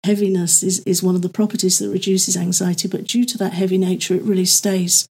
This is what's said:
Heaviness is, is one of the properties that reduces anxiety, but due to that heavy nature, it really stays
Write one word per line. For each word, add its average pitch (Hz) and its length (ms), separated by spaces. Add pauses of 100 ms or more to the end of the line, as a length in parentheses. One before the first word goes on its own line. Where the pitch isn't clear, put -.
Heaviness 190 560
is, 185 240
is 185 160
one 185 140
of 180 60
the 180 60
properties 208 520
that 202 100
reduces 190 480
anxiety, 180 500
but - 180
due 240 200
to - 100
that - 160
heavy 185 240
nature, 185 380
it - 80
really 185 240
stays 185 600 (120)